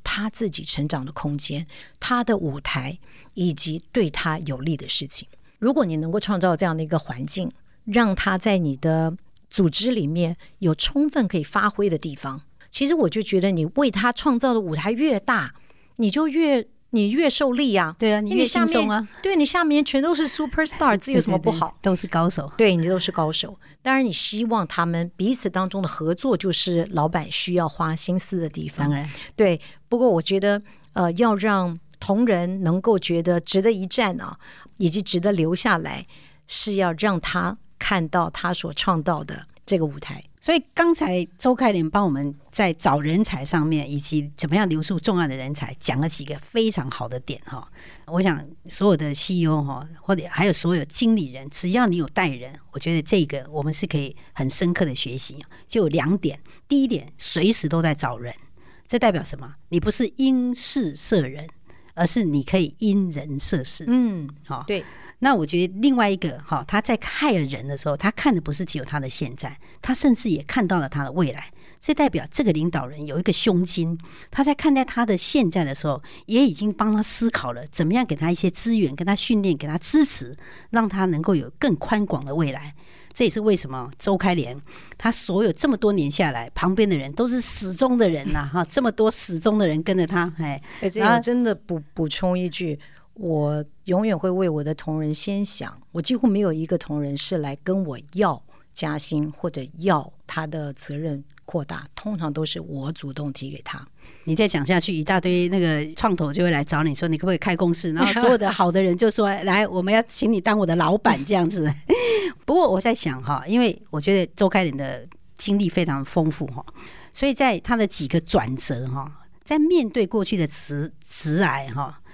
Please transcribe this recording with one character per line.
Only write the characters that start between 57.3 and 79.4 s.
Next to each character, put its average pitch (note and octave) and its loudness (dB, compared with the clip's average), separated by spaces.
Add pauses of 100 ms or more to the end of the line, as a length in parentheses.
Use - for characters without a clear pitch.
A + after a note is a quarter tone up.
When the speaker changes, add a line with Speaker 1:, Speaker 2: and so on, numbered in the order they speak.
Speaker 2:
时 D#3+ 0
都 E3 2
在 D#3 2
找 A#2+ -4
人， A#2+ -12 (520)
这 A#3+ 0
代 A3+ 4
表 D#3 -2
什 - -8
么？ C3 -16 (140)
你 E3+ 0
不 G#3+ 2
是 G#3+ 0
因 B3+ 2
事 B3+ 0
设 G3+ 2
人， C#3+ -8 (460)
而 F3 0
是 G#3+ 2
你 C#3+ 2
可 F#3+ 0
以 E3+ 0
因 G3 2
人 C#3+ -8
设 C#3+ 0
事。 - -2
Speaker 1:
嗯， A3 0 (160)
Speaker 2:
好。 C#3 -8
Speaker 1:
对。 G3 -2 (360)
Speaker 2:
那 C4+ 4
我 E3 2
觉 F3 0
得 F#3 -6
另 C4+ 4
外 G#3+ 4
一 F#3+ 0
个 E3+ -4
哈， C#3+ -4
他 G#3 0
在 A3 0
hire F#3+ 0
人 C3+ -8
的 C#3+ -6
时 - -6
候， C#3+ 0
他 G3+ 0
看 C4+ 2
的 E3 0
不 D3+ -6
是 E3 -4
只 - -6
有 C3 -6
他 D3 -4
的 C3 -6
现 B2 -4
在， C3 -10 (240)
他 C4 -2
甚 C4 4
至 A3 0
也 D3 0
看 G3 0
到 F3+ 2
了 C3+ -2
他 C#3+ -2
的 C3 -6
未 D#3 2
来。 - -14 (300)
这 - -2
代 F#3 4
表 E3 -2
这 - 0
个 G#3 4
领 D#3 0
导 D3 -2
人 D3 -12
有 D3 -4
一 F3 0
个 F#3 2
胸 F#3 2
襟， E3 -2 (320)
他 C4+ 0
在 C#4+ 4
看 D4 2
待 C4 2
他 A#3+ -2
的 G#3 2
现 G3+ 2
在 E3+ 0
的 C#3 -2
时 D3+ -4
候， C#3 -4 (220)
也 B3 4
已 G#3+ 4
经 G3+ -2
帮 G#3+ 0
他 G#3+ 2
思 A3+ 0
考 B2 -4
了 B2 -12
怎 - 0
么 F3+ 2
样 B3 2
给 C#3+ -4
他 D#3+ 0
一 - 0
些 F3 0
资 A3+ 0
源， D3 2
跟 E3+ -4
他 G3+ 2
训 G#3+ 0